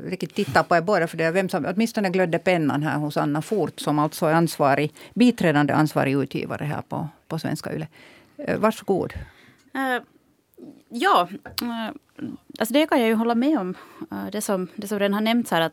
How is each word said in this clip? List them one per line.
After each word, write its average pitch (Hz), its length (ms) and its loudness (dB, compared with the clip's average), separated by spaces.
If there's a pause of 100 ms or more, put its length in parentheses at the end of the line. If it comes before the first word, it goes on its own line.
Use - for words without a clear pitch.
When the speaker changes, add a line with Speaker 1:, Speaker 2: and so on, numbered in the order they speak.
Speaker 1:
riktigt 180 280 -8
tittar 160 280 2
på 175 140 2
er 165 40 6
båda, 170 260 2
för 165 100 -8
det 165 80 0
är 165 80 2
vem 190 160 2
som 165 200 -2
åtminstone 202 420 0
glödde 170 280 0
pennan 151 440 2
här 147 160 -2
hos 147 180 -4
Anna 156 260 0
Fort, 170 380 -2
som 147 180 0
alltså 151 280 0
är 156 60 4
ansvarig, 151 600 2 (200)
biträdande 180 580 4
ansvarig 143 400 2
utgivare 139 520 -4
här 147 180 -6
på, - 260 -8 (200)
på 160 100 -6
Svenska 147 360 -6
Yle. 156 140 -8 (480)
Eh, - 220 -4
varsågod. 202 540 0 (640)
Speaker 2:
Eh, 262 280 -4 (840)
ja, 240 400 2 (340)
eh, 233 320 -6 (640)
alltså 226 160 -4
det 311 120 6
kan 311 140 2
jag 226 80 4
ju 226 60 4
hålla 233 200 2
med 269 240 2
om. 185 160 -4 (360)
Eh, 196 220 -8
det 208 80 -4
som, 185 340 -2
det 202 140 -10
som 208 100 -4
redan 202 160 2
har 214 60 2
nämnts 226 300 2
här, 170 100 4
att 160 120 0